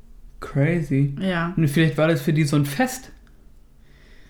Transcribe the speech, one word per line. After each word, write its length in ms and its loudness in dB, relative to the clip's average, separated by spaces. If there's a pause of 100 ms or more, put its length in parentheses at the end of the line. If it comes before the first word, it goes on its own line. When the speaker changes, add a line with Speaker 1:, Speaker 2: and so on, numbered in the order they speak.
(400)
Speaker 1:
Crazy. 800 0
Speaker 2:
Ja. 380 -2
Speaker 1:
Und 100 2
vielleicht 300 2
war 100 4
das 140 2
für 120 0
die 120 2
so 100 -2
ein 100 4
Fest. 460 -4 (1200)